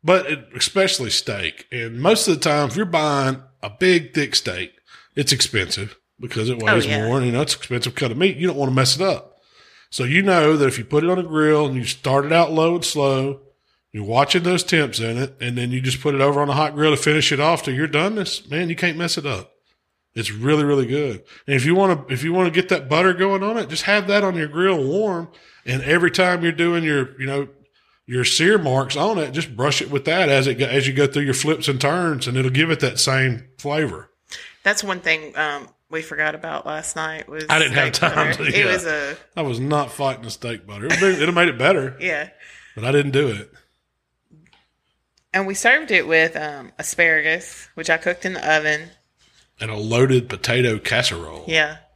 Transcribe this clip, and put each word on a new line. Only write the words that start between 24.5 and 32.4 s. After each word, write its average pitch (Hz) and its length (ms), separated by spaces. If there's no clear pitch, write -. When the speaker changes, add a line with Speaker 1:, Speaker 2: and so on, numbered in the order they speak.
Speaker 1:
warm. 170 440
And 131 180
every 170 280
time 180 320
you're 170 100
doing 170 320
your, 139 340
you 131 80
know, 139 220
your 123 200
sear 196 340
marks 135 380
on 190 220
it, 147 140
just 147 240
brush 131 240
it 127 100
with 139 140
that 170 240
as 135 180
it 127 100
go, 131 100
as 131 200
you 135 60
go 139 140
through 147 180
your 135 100
flips 151 340
and 131 120
turns, 151 460
and 123 100
it'll 131 140